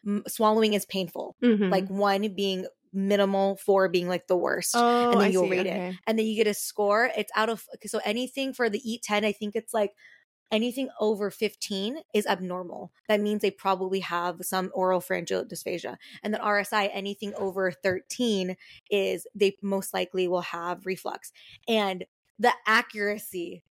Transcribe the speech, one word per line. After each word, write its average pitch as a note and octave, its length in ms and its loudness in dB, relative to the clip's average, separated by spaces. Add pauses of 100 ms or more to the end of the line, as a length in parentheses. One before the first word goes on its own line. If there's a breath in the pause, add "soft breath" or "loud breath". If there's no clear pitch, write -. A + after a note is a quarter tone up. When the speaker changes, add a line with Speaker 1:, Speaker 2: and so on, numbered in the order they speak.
Speaker 1:
m-, G3+ 220 -2
swallowing G#3+ 460 4
is G3 120 0
painful. - 560 -6
Speaker 2:
Mm-hmm. G#3+ 280 6
Speaker 1:
Like, F#3+ 180 2
one G3 460 0
being F#3 320 -2 (280)
minimal, G3 600 2
four F#3+ 320 4
being, F3 180 0
like, F3+ 200 -2
the F#3 100 4
worst. - 400 0
Speaker 2:
Oh, A#3+ 360 4
Speaker 1:
And A3+ 100 6
then G3 60 4
Speaker 2:
I - 20 2
Speaker 1:
you'll F#3 140 4
Speaker 2:
see. F#3 60 0
Speaker 1:
rate F#3 160 0
it. F#3 40 -2
Speaker 2:
Okay. F#3 360 -4
Speaker 1:
And A3 120 2
then A3 80 2
you A3 100 -2
get G#3+ 100 4
a G#3 60 0
score. G#3 640 2
It's G#3+ 180 -4
out G#3+ 140 2
of, A3+ 180 -4 (200)
so G#3+ 180 -4
anything B3+ 480 -4
for A#3+ 160 0
the G#3 160 -4
E A3+ 140 -6
ten, G#3 260 0
I G#3+ 80 2
think G#3 240 -6
it's, G#3+ 160 -8
like, G#3 220 0 (560 soft breath)
anything A#3+ 400 -2 (100)
over G#3 300 0
fifteen G#3 680 -4 (120)
is G#3 140 2
abnormal. F3+ 680 -4 (160)
That G#3 140 4
means G#3 180 0
they G3+ 100 2
probably F#3+ 500 -2
have F3 420 -4
some F#3 320 -2
oral F#3 260 2
pharyngeal F3+ 460 -2
dysphagia. F3 500 -8 (260 loud breath)
And G#3+ 120 -4
then - 80 -4
R G#3 160 2
S G3 160 -4
I, G3+ 140 2
anything G3+ 480 -8
over F#3+ 360 0
thirteen F#3+ 840 -2 (320 loud breath)
is F#3+ 440 0
they G3 280 2
most G3 320 -2
likely F#3 340 -2
will F3 140 0
have F3 420 -8
reflux. - 480 -8 (340 loud breath)
And G3 380 0 (340)
the A3+ 140 4 (140)
accuracy G#3 1040 -2